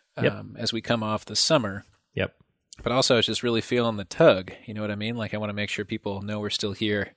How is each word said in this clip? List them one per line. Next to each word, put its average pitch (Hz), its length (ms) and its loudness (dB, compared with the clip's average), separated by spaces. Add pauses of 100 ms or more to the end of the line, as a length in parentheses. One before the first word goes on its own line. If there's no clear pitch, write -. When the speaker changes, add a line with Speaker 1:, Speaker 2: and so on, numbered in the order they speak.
(200)
Speaker 1:
Yep. - 120 2
Speaker 2:
um, 101 260 -14
as 113 140 -2
we 113 80 -4
come 117 220 0
off 107 240 -2
the 107 100 -8
summer. 104 480 2 (300)
Speaker 1:
Yep. 95 200 -2 (480)
Speaker 2:
But 120 100 0
also, 131 220 4
I 113 40 8
was 110 80 4
just 110 160 -4
really 117 180 2
feeling 117 380 0
the 98 80 -6
tug. 98 460 6 (120)
You 110 80 -12
know 104 80 -8
what 104 100 -2
I 101 60 -4
mean? 107 200 -4
Like, 107 180 -4
I - 20 -4
wanna 104 160 -4
make 101 160 -2
sure - 160 -4
people 101 380 -4
know 107 180 -4
we're 104 100 -4
still 101 220 -2
here. 104 440 -2